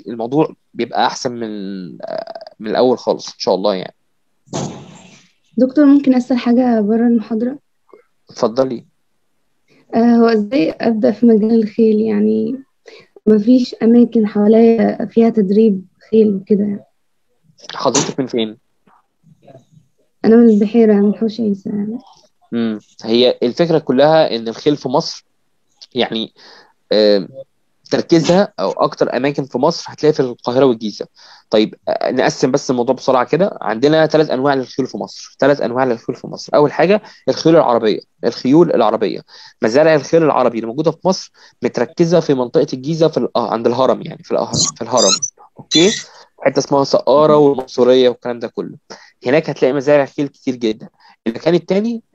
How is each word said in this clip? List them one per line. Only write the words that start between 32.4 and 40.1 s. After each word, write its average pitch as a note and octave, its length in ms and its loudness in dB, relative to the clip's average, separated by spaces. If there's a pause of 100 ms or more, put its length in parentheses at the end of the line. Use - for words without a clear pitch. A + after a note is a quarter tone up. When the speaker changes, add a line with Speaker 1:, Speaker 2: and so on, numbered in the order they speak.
Speaker 1:
بس C#3 200 -2
الموضوع B2 240 -2
بسرعه B2+ 300 -2
كده. E3+ 360 -2
عندنا D3 440 0
ثلاث D#3 240 2
انواع C3+ 240 -2
للخيول C3 340 -6
في - 100 -12
مصر، - 420 -14
ثلاث C3+ 220 2
انواع A#2+ 240 -2
للخيول B2+ 320 -6
في - 100 -16
مصر. - 280 -12
اول D3 160 2
حاجه F#3+ 300 0 (280)
الخيول D#3+ 260 2
العربيه، A#2 440 2 (240)
الخيول C#3 480 2
العربيه، G#2+ 500 -2 (400)
مزارع D3 340 2
الخيل D#3+ 280 0